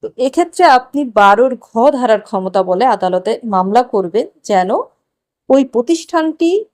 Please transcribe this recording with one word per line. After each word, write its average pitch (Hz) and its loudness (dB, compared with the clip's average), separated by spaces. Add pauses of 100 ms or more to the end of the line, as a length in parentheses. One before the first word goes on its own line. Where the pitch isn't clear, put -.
তো 220 -12 (100)
এক্ষেত্রে 320 -2
আপনি 254 0 (140)
বারোর 208 4
ঘ - -20 (220)
ধারার 240 0
ক্ষমতা 190 -4
বলে 185 -2
আদালতে 196 -2 (140)
মামলা 202 0
করবেন, 220 -4 (180)
যেন 185 0 (800)
ওই 269 4
প্রতিষ্ঠানটি 320 -2 (220)